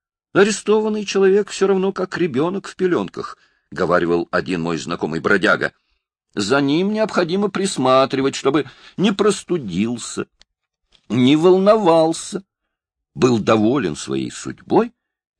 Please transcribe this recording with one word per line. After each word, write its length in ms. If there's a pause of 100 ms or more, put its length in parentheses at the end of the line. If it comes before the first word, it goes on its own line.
(340)
Арестованный 720
человек 440
все 180
равно 260
как 240
ребенок 500
в 80
пеленках», 640 (340)
говаривал 600
один 300
мой 160
знакомый 420
бродяга. 540 (600)
«За 260
ним 300
необходимо 580
присматривать, 840
чтобы 340 (280)
не 140
простудился, 1160 (800)
не 280
волновался, 1080 (760)
был 200
доволен 580
своей 340
судьбой 640 (460)